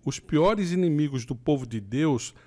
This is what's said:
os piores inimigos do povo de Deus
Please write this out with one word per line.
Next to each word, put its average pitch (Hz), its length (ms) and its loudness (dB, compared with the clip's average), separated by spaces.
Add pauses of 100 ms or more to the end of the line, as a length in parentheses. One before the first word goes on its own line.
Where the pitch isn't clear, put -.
os 131 140 -4
piores 180 540 2
inimigos 151 520 0
do 120 120 -6
povo 135 280 0
de 113 140 -8
Deus 123 560 -2 (120)